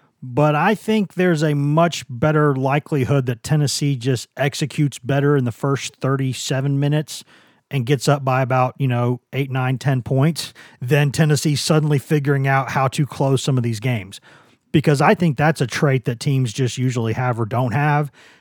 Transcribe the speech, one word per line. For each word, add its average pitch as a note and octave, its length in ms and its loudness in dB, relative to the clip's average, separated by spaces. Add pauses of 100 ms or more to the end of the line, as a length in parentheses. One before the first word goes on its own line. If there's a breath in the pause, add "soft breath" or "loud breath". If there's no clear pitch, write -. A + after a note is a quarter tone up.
(200 soft breath)
But D3 360 2
I F#3 180 2
think G#3+ 400 -2
there's F3 300 2
a D3+ 100 0
much D3+ 540 0
better D3+ 480 2
likelihood C3+ 720 0
that A#2+ 180 -6
Tennessee D3 500 0
just B2+ 320 -4 (100)
executes C#3 600 -2
better C#3 380 2
in C3 80 2
the A#2 80 -2
first - 420 -4
thirty-seven C3+ 840 -2
minutes D3 420 -2 (480 soft breath)
and C3 160 -2
gets C#3+ 220 0
up C#3+ 160 0
by C3 180 0
about, B2+ 380 -2
you C3+ 80 0
know, A#2+ 320 0 (120)
eight, C3+ 200 -6
nine, B2+ 260 -2
ten C3 240 -2
points C#3 500 0 (280 loud breath)
than C#3+ 320 2
Tennessee D3+ 420 2
suddenly D3+ 460 2
figuring C#3 480 0
out C3+ 240 0
how C3+ 160 2
to C#3+ 180 0
close C3+ 380 0
some C3+ 120 2
of B2 60 0
these A#2 160 -2
games. G#2+ 420 -4 (520 soft breath)
Because D3 280 2
I D#3 140 6
think E3+ 220 0
that's D#3 240 2
a B2+ 80 0
trait C3+ 380 0
that A#2+ 120 -4
teams C3 340 0
just B2+ 240 -2
usually B2 360 -2
have B2+ 260 -2
or A#2 80 -2
don't A#2 260 -2
have. D3 380 2 (300 soft breath)